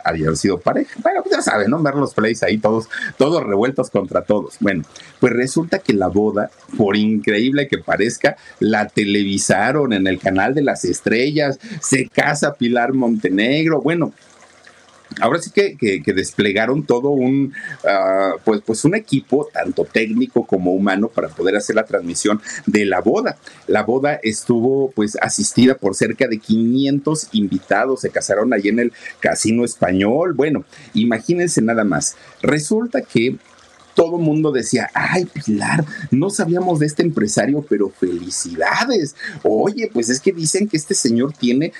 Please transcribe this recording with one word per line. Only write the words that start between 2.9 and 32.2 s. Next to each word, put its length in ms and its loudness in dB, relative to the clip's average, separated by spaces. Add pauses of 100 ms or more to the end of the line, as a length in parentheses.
todos 260 2
revueltos 460 0
contra 320 -2
todos. 380 -2
Bueno, 240 0 (360)
pues 140 4
resulta 460 0
que 140 0
la 120 2
boda, 460 0 (260)
por 180 2
increíble 720 0
que 120 -4
parezca, 580 0 (220)
la 280 2
televisaron 1080 0
en 120 2
el 140 0
canal 340 0
de 80 0
las 240 0
estrellas, 720 0 (240)
se 260 0
casa 460 0
Pilar 400 2
Montenegro. 880 2
Bueno, 320 0 (1080)
ahora 180 2
sí 120 -10
que, 260 0
que, 240 0
que 120 0
desplegaron 720 0
todo 260 2
un, 440 2 (340)
ah, 460 2 (100)
pues, 220 2
pues 180 -2
un 120 4
equipo, 580 0
tanto 320 -2
técnico 600 0
como 280 0
humano, 340 0
para 220 -4
poder 260 -2
hacer 200 -2
la 100 2
transmisión 560 -2 (240)
de 200 2
la 140 2
boda. 380 0 (300)
La 160 2
boda 400 0
estuvo, 680 0
pues, 300 -2
asistida 540 2
por 200 -4
cerca 320 0
de 120 -4
quinientos 920 0
invitados, 680 0
se 80 -4
casaron 420 0
ahí 160 0
en 120 2
el 140 -2 (260)
Casino 440 0
Español. 720 0
Bueno, 320 0 (280)
imagínense 680 0
nada 240 2
más. 320 -2 (240)